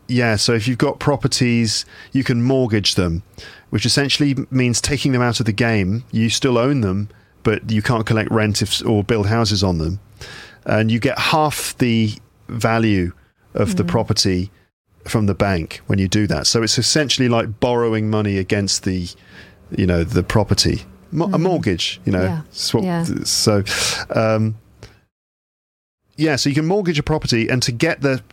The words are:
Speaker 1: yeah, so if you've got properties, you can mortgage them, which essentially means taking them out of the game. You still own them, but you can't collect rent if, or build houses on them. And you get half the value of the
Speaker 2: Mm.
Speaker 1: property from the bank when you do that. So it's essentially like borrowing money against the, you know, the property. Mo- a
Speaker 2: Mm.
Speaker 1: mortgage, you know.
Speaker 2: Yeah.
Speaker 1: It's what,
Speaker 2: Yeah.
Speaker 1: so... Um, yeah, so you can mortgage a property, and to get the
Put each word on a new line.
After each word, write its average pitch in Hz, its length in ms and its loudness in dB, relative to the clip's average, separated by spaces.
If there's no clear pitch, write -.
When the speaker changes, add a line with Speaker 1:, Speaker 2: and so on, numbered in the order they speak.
Speaker 1:
yeah, 120 300 2
so 120 180 2
if 110 140 0
you've 123 100 0
got 143 220 0
properties, 120 840 0
you 135 100 2
can 120 200 0
mortgage 120 540 2
them, 87 260 0
which 110 160 0
essentially 139 500 0
means 123 320 2
taking 143 300 0
them 123 100 2
out 120 180 0
of 110 60 -2
the 113 60 2
game. 110 580 0
You 113 180 0
still 120 300 0
own 131 240 2
them, 101 260 0
but 107 260 0
you 107 100 2
can't 110 240 0
collect 110 260 0
rent 107 300 0
if, - 260 -2
or 104 160 2
build 104 260 0
houses 107 360 0
on 90 140 0
them. 82 220 -4
And 110 240 0
you 117 80 0
get - 200 -2
half - 600 -2
the 113 340 2
value 110 640 0
of - 220 0
the 98 80 0
Speaker 2:
Mm. 87 40 -4
Speaker 1:
property 98 600 0
from 110 180 0
the 98 100 2
bank 92 520 -2
when 101 120 0
you 95 100 2
do 104 180 2
that. 78 200 -2
So 117 160 2
it's 110 140 0
essentially 131 540 0
like 113 300 0
borrowing 117 500 0
money 104 260 0
against 98 460 -2
the, 90 260 -2
you 98 120 2
know, 87 180 2
the 87 180 0
property. 101 640 0
Mo- 160 140 0
a 185 120 0
Speaker 2:
Mm. - 40 2
Speaker 1:
mortgage, 147 600 -2
you 101 80 0
know. 92 100 2
Speaker 2:
Yeah. 87 180 0
Speaker 1:
It's - 220 -6
what, 202 100 2
Speaker 2:
Yeah. 170 200 -2
Speaker 1:
so... 101 400 2
Um, 110 400 0
yeah, 151 200 2
so 143 140 0
you 135 40 0
can 156 120 0
mortgage 180 320 0
a 147 40 0
property, 123 460 0
and 127 140 0
to 127 100 -2
get 160 300 -2
the 131 200 0